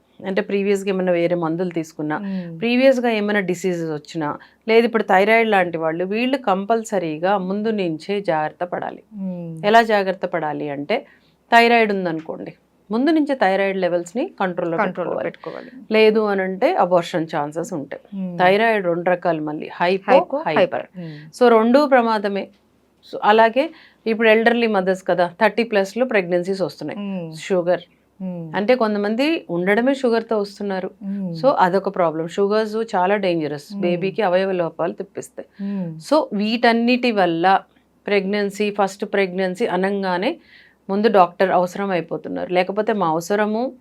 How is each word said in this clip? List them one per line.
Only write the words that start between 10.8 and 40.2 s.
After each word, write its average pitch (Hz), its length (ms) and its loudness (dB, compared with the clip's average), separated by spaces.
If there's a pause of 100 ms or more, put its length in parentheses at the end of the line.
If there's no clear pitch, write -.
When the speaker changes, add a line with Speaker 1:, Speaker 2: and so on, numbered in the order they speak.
Speaker 1:
థైరాయిడ్ 233 400 6
ఉందనుకోండి, 175 600 -6 (360)
ముందు 247 200 0
నుంచే 294 240 2
థైరాయిడ్ 196 440 0
లెవెల్స్ని 175 520 -2 (100)
కంట్రోల్లో 175 380 -2
Speaker 2:
కంట్రోల్లో 185 380 -2
Speaker 1:
పెట్టుకోవాలి. - 480 -8
Speaker 2:
పెట్టుకోవాలి. - 280 -12
Speaker 1:
లేదు 220 280 6
అనంటే 196 540 0
అబార్షన్ 175 520 0 (100)
ఛాన్సెస్ 156 360 -6
ఉంటాయి. - 440 -10
Speaker 2:
మ్మ్. 180 220 -8
Speaker 1:
థైరాయిడ్ 202 480 4
రెండు 175 240 0
రకాలు 175 320 0
మళ్ళీ, 151 300 -8
హైపో, 190 400 0
Speaker 2:
హైపో, 185 340 2
Speaker 1:
హైపర్. 156 120 0
Speaker 2:
హైపర్. - 400 -2
మ్మ్. 156 320 -14
Speaker 1:
So - 180 4
రెండు 233 380 6
ప్రమాదమే. 220 600 2 (640)
So - 120 -10
అలాగే 226 460 4 (360)
ఇప్పుడు 226 220 2
ఎల్డర్లీ 233 380 4
మదర్స్ 190 400 0
కదా, 175 240 0 (100)
థర్టీ 214 220 2
ప్లస్లో 214 440 0
ప్రెగ్నెన్సీస్ 185 560 -2
వస్తున్నాయి, 151 380 -6
Speaker 2:
మ్మ్. 190 320 -8
Speaker 1:
షుగర్. 170 480 -2 (420)
Speaker 2:
మ్మ్. 175 340 -8
Speaker 1:
అంటే 202 180 2
కొంతమంది 226 760 0
ఉండడమే 208 440 2
షుగర్తో 226 440 0
వస్తున్నారు. 202 520 -6 (120)
Speaker 2:
మ్మ్. 196 320 -6
Speaker 1:
So 165 120 -2
అదొక 190 480 2
ప్రాబ్లం. 160 340 0
షుగర్స్ 208 480 0
చాలా 208 400 0
డేంజరస్, 165 560 -2
Speaker 2:
మ్మ్. 202 100 -6
Speaker 1:
బేబీకి 180 400 -2
అవయవ 190 300 2
లోపాలు 170 400 -4
తెప్పిస్తాయి. - 720 -14
Speaker 2:
మ్మ్. 185 340 -6
Speaker 1:
So 285 340 2
వీటన్నిటి 233 800 2
వల్ల 180 480 2 (460)
ప్రెగ్నెన్సీ, 202 640 -2
ఫస్ట్ 202 340 -2
ప్రెగ్నెన్సీ 190 600 -2
అనంగానే 190 720 -2 (540)